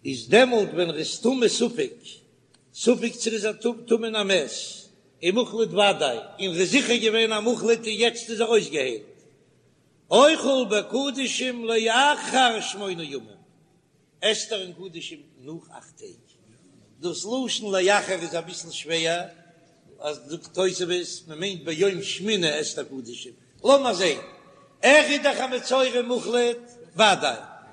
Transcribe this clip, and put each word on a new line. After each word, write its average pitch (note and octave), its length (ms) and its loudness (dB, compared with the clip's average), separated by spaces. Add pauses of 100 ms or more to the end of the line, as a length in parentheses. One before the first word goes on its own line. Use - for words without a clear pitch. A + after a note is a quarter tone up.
איז A#2+ 240 -10
דעמאלט, A3 440 6
ווען E3+ 160 0
ער D3+ 80 -6
איז - 220 -6
טומאה A#3+ 300 2
ספק, - 440 -2 (800)
ספק A#3 420 0
צו - 140 -4 (120)
דער A3 320 -2 (140)
טומאה A3 360 0
מס, F3+ 640 -2 (340)
אין F#3 140 0
מוחלט A3 340 0
ודאי, E3+ 480 2 (220)
אין F#3+ 140 -4
דער F3+ 120 2
זיכער A#3 300 2
געווען A3 380 2
א G#3+ 60 -2
מוחלט, A3+ 480 0
יעצט A3+ 420 -2
איז A3 120 -4
ער A3 60 0
אויסגעהיילט. C#3 640 0 (1000)
אויכל C4+ 560 6
בקדשים A#3+ 960 -4
לאחר A3+ 960 2
שמונה F#3+ 420 -8
ימים. A2+ 400 -12 (760)
עסט G#3+ 300 -2
ער G3+ 100 -6
אין F3+ 120 -12
קדשים E3 480 -16 (200)
נאך D#3 360 -16
אכט - 200 -20
טאג. A2 100 -18 (920)
דאס E3+ 260 -8
לשון A3 500 -4
לאחר F#3+ 460 2
איז E3 140 -8
א E3 60 -4
ביסל E3 300 -14
שווער, E3 500 -4 (800)
אז D3 280 -6
דו D#3+ 100 -10
טויסער F3+ 500 -2
ביסט, F3 400 -6
מען D#3 120 -14
מיינט F#3 240 -8
ביי D#3+ 120 -6
יום F#3 260 0
שמיני F3+ 500 -2
עסט D3 260 -4
ער C#3+ 60 -6
קדשים. A#2+ 500 -14 (300)
לאמא C4 300 4
זען. F3 240 0 (640)
ער C#4 220 8
איז C#4+ 200 0
דער C4+ 240 0
מצורע B3+ 540 0
מוחלט, A#3+ 680 -2 (240)
ודאי. D#3+ 400 4 (380)